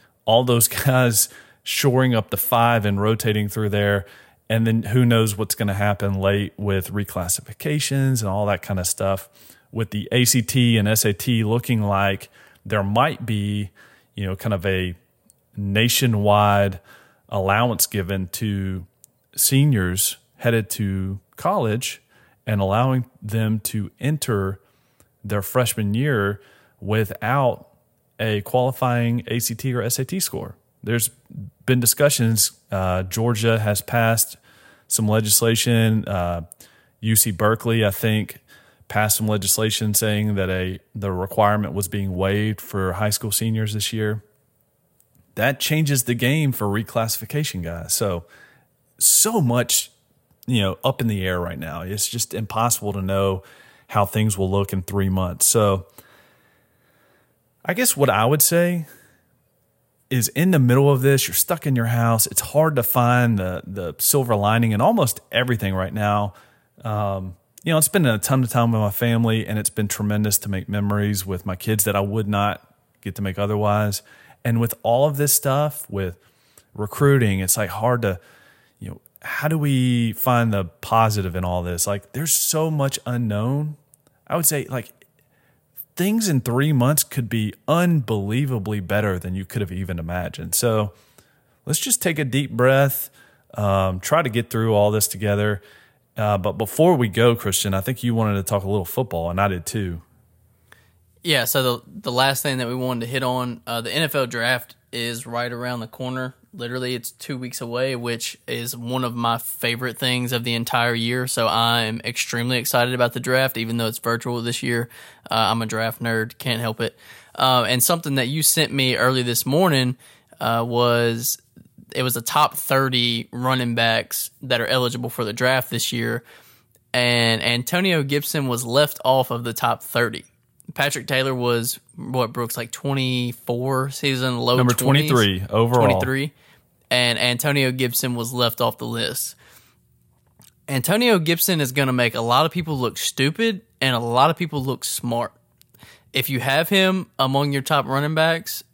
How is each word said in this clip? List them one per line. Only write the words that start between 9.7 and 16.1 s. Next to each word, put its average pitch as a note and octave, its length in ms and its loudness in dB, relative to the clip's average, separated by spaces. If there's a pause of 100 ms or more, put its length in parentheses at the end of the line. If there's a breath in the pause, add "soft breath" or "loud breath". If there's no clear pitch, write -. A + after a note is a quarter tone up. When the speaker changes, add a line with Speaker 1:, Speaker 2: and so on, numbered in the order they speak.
Speaker 1:
With A2 200 -6
the G#2 200 -6
A B2 140 4
C B2 160 4
T A#2+ 340 2
and G#2 120 4
S A2 180 2
A G#2 80 2
T A2+ 300 0
looking A2+ 400 0
like G2 460 0 (360 soft breath)
there G#2 160 0
might A#2 460 0
be, G2+ 420 -2 (460 soft breath)
you G2+ 100 -6
know, F#2 100 -4
kind G#2+ 200 -2
of F2+ 100 -4
a F#2 300 0 (600)
nationwide G#2 1200 4 (500 soft breath)